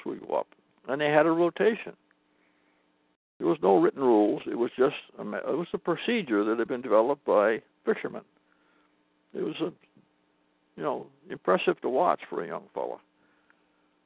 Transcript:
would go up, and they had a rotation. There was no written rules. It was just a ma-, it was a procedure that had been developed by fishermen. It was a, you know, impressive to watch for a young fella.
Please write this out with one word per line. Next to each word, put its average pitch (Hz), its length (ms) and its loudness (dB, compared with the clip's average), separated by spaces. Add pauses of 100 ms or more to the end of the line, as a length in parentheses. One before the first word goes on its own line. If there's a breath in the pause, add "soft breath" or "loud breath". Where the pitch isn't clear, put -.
would - 200 -10
go - 100 -6
up, - 120 -2 (400)
and 139 140 -4
they 147 80 0
had 151 160 6
a 170 60 2
rotation. 175 600 0 (1500)
There 143 80 -2
was 165 140 2
no 190 140 6
written 165 260 2
rules. 117 480 4
It 123 80 -6
was 120 200 -2
just 135 180 2 (240)
a 113 60 -10
ma-, 104 140 -8
it 135 180 -4
was 175 160 -6
a 202 40 -6
procedure 160 680 -2
that 110 140 0
had 113 100 0
been 127 120 -6
developed 120 440 2
by 104 360 2 (220)
fishermen. - 380 -4 (1120)
It - 100 -6
was - 160 -6
a, 156 140 -4 (1040)
you 160 60 -10
know, 123 240 -6 (220)
impressive 180 520 -2
to - 80 -4
watch 156 400 2
for 71 120 -6
a 85 60 -8
young 82 160 -10 (100)
fella. 62 260 -8 (1080)